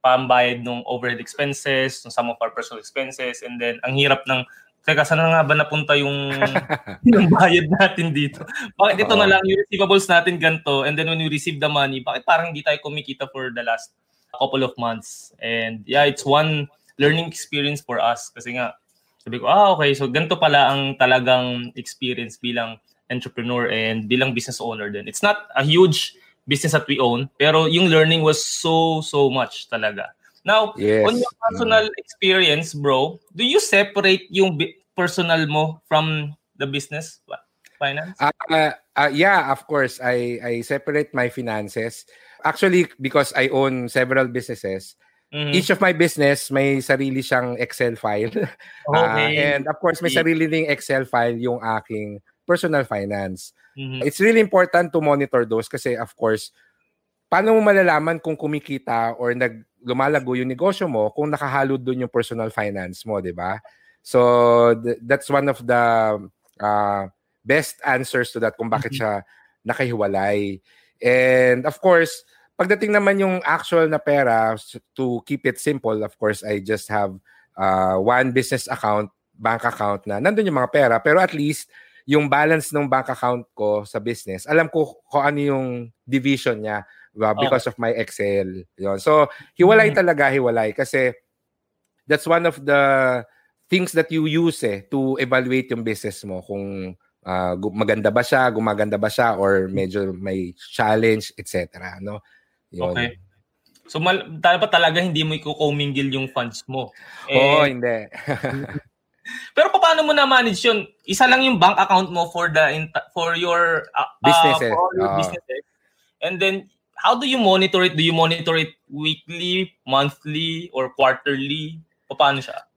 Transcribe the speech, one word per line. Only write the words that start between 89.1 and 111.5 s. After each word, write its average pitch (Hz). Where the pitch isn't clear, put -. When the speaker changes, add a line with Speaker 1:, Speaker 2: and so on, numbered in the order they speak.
Speaker 2:
hiwalay 214
Speaker 1:
Mm. 143
Speaker 2:
talaga, 147
hiwalay. 117
Kasi 131
that's 147
one 170
of 165
the 143
things 180
that 160
you 160
use, 165
eh, 101
to 131
evaluate 131
yung 117
business 107
mo. 95
Kung, 98
uh, 92
gu-, 98
maganda 107
ba 117
siya, 127
gumaganda 104
ba 107
siya, 117
or 98
medyo 95
may 95
challenge, 110
et -
cetera, 90
no? 104
Yun. 87
Speaker 1:
Okay. 120
So, 160
mal-, 185
dapat 175
talaga 165
hindi 160
mo 156
iko-commingle 143
yung 135
funds 120
mo. 131
Speaker 2:
Oo, 139
Speaker 1:
Eh, 143
Speaker 2:
hindi. 120
<laughs> 139
Speaker 1:
Pero 330
paano 330
mo 302
na-manage 262
yun? 220
Isa 220
lang 262
yung 254